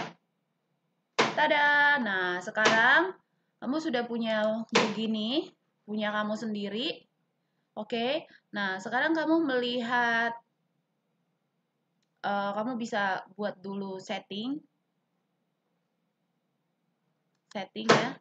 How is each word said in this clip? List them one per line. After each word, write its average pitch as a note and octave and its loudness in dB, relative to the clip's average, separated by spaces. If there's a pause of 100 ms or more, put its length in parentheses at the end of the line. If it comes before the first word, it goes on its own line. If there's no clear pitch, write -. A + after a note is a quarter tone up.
(1200)
Tada! D4 4
Nah, F#3 -2
sekarang A3+ 4 (480)
kamu A#3 -4
sudah A#3+ -2
punya A3+ -2 (320)
begini, A3 0 (320)
punya G#3 -4
kamu G#3+ -2
sendiri. G#3+ -6 (720)
Oke, A#3+ -2 (320)
nah F#3+ -2
sekarang B3 0
kamu D#4+ 2
melihat, A#3+ 0 (1900)
eh, G3+ -2
kamu A3+ -4
bisa G3+ -2
buat G3+ -6
dulu G3 -8
setting. G#3 -8 (3000)
Setting A3 -2
ya. A3+ 4